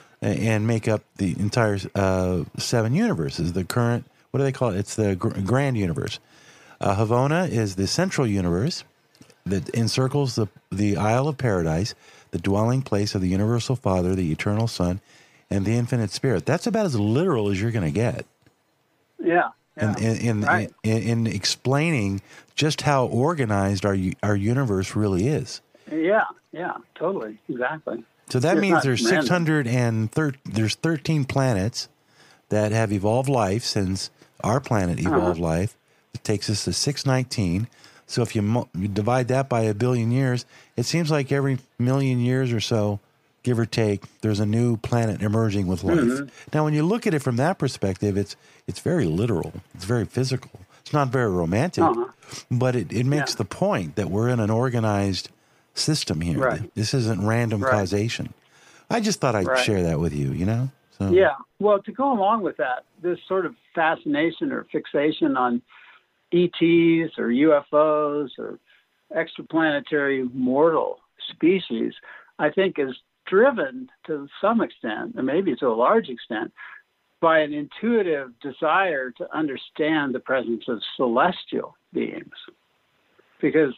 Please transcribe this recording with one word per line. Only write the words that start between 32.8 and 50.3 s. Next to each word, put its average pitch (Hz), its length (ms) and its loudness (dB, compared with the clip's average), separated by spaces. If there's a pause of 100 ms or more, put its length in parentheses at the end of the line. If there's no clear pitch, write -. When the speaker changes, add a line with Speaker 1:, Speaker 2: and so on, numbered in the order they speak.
Speaker 1:
evolved 110 380 0
life 110 340 2
since 95 460 -2 (340)
our 117 160 2
planet 92 440 0
Speaker 2:
Uh-huh. 82 120 2
Speaker 1:
evolved 87 240 0
life. 85 360 0 (360)
It - 120 -14
takes 107 260 -2
us 104 140 -2
to 90 100 -4
six - 320 -2
nineteen. 117 600 0 (380)
So - 160 -2
if 107 120 -2
you 110 80 0
mu-, 110 220 0 (100)
you 95 140 -4
divide 117 400 0
that 135 200 0
by 117 140 2
a 107 120 2
billion 117 360 0
years, 123 340 0 (320)
it 120 80 -2
seems 160 260 -2
like 143 200 0
every 139 280 0 (200)
million 131 420 2
years 127 320 0
or 113 80 0
so, 104 400 0 (420)
give 123 160 0
or 113 80 2
take, 104 360 0 (200)
there's 107 180 0
a 107 60 0
new 117 320 2
planet 113 440 -2
emerging 104 440 0
with 90 180 -2
life. 85 140 2
Speaker 2:
Mm-hmm. 131 280 0 (280)
Speaker 1:
Now, 151 100 2
when 151 80 0
you 151 120 2
look 208 220 0
at 202 60 0
it 156 60 2
from 127 180 -2
that 151 220 0
perspective, 101 580 -2
it's, 101 180 -4 (320)
it's - 140 -8
very 160 240 0
literal. 85 480 -2 (220)
It's 90 100 -16
very 107 220 0
physical. 131 440 -4 (300)